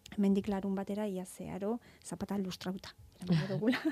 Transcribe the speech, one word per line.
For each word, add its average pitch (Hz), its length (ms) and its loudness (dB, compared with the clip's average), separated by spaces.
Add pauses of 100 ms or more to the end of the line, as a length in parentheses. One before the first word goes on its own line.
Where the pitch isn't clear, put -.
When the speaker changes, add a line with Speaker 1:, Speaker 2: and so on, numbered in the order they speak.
(160)
Speaker 1:
hemendik 196 320 6
larun 196 260 0
batera 202 320 -4
ia 185 200 -4
zeharo 185 540 -4 (240)
zapata 196 340 -4
lustrauta 185 560 -4 (260)
eramango 180 280 4
Speaker 2:
<laughs> 202 60 -2
Speaker 1:
dugula. 214 240 2 (120)